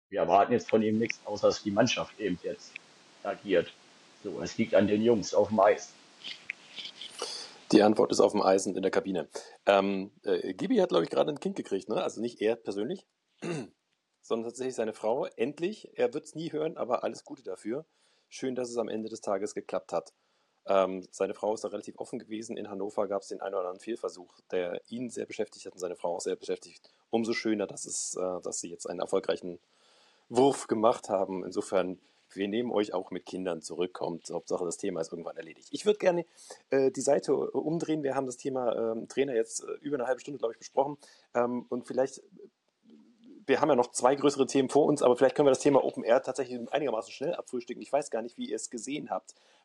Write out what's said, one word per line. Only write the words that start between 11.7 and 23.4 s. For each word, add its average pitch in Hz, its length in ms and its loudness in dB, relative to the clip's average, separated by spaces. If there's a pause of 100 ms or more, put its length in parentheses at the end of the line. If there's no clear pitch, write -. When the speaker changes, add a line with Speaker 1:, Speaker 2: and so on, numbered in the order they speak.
Speaker 2:
ne? 107 120 -2
Also 104 200 -6
nicht 117 180 -6
er 107 160 2
persönlich, 117 500 -6 (360)
<clears throat> - 800 -12
sondern 113 280 -4
tatsächlich 127 260 -6
seine 110 180 -2
Frau. 123 320 -2
Endlich, 165 720 -4
er 120 160 0
wird's - 220 -10
nie 160 180 -6
hören, 156 240 -4
aber 120 260 -2
alles - 220 -6
Gute - 180 -16
dafür. 107 420 -8 (440)
Schön, 131 260 -6
dass 123 140 -4
es 120 80 -10
am 110 100 0
Ende 110 220 -4
des 110 100 -10
Tages 101 340 -4
geklappt - 380 -6
hat. - 220 -4 (560)
Ähm, 95 420 2
seine 95 220 -2
Frau 104 200 -2
ist 113 100 -8
da 101 60 -4
relativ 104 280 -10
offen 120 220 -8
gewesen. 110 380 -10
In 104 120 -8
Hannover 101 380 -4
gab's 98 220 -4
den 95 100 -10
einen 98 160 -6